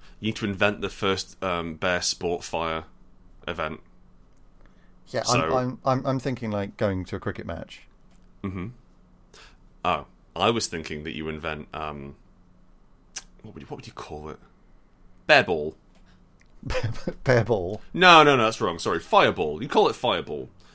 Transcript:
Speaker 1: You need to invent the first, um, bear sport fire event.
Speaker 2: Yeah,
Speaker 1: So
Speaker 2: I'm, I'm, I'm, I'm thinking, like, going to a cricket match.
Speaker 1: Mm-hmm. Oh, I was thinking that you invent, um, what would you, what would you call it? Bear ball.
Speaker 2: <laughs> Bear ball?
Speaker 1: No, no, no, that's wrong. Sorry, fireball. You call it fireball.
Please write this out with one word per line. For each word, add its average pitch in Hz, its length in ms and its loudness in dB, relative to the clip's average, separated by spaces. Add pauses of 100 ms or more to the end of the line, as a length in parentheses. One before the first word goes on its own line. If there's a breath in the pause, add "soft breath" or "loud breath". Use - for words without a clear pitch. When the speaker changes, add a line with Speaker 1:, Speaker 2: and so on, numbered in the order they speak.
(200 soft breath)
Speaker 1:
You 107 80 -6
need 110 80 -2
to - 80 -4
invent 101 360 0
the 98 100 -4
first, - 520 -2
um, 85 320 -2
bear 90 280 0
sport 85 420 -2
fire 82 400 -4 (640)
event. 80 320 -6 (1300 soft breath)
Speaker 2:
Yeah, 120 160 2
Speaker 1:
So 120 160 4
Speaker 2:
I'm, 80 120 2
I'm, 127 320 0
I'm, 131 220 2
I'm 135 140 0
thinking, 117 320 -4
like, 101 240 -4
going 95 300 0
to 98 100 -6
a 90 40 -10
cricket - 260 -6
match. - 360 -10 (640)
Speaker 1:
Mm-hmm. 95 240 -6 (1160 loud breath)
Oh, 78 220 0 (300)
I 95 140 4
was 113 160 -2
thinking 78 380 -8
that 80 120 -8
you 78 120 -6
invent, 78 460 -6
um, 73 400 -10 (1300)
what 107 120 -20
would 78 80 -16
you, 67 40 -18
what - 100 -14
would - 100 -18
you - 60 -18
call 76 380 -14
it? 73 80 -14 (880)
Bear 143 180 8
ball. 78 300 -2 (680)
Speaker 2:
<laughs> - 800 -4
Bear 120 200 4
ball? 101 360 -2 (120)
Speaker 1:
No, 170 300 10
no, 143 140 8
no, 120 80 4
that's 110 160 0
wrong. 87 180 -2
Sorry, 85 220 0
fireball. 92 600 2
You 147 60 -6
call 202 200 4
it 113 80 -2
fireball. 76 520 -2 (260 soft breath)